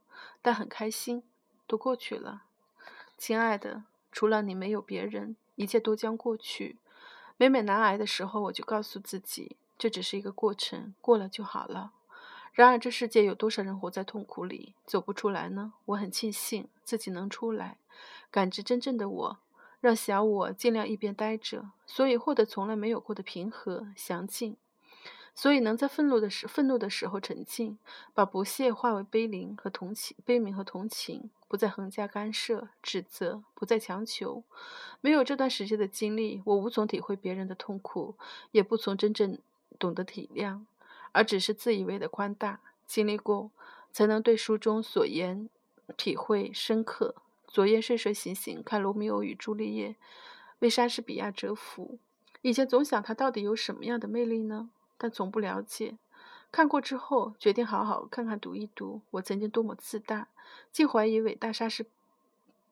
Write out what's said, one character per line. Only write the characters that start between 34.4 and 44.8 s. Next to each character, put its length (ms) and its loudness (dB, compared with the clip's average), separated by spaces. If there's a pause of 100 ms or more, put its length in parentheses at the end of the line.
没 100 4
有 140 8
这 100 0
段 140 2
时 180 -4
间 120 2
的 100 2
经 260 -2
历， 300 -2
我 100 4
无 140 2
从 180 2
体 140 -2
会 160 -4
别 160 -4
人 160 -4
的 60 -8
痛 240 -8
苦， 360 -8 (360)
也 120 8
不 140 0
从 180 0
真 200 2
正 240 0 (400)
懂 160 0
得 100 -4
体 300 -12
谅， 320 -6 (460)
而 120 6
只 160 0
是 140 0
自 200 2
以 100 0
为 140 -4
的 120 -4
宽 240 -4
大。 260 -6 (260)
经 200 2
历 100 0
过， 340 -2 (400)
才 160 4
能 160 4
对 140 8
书 220 2
中 240 2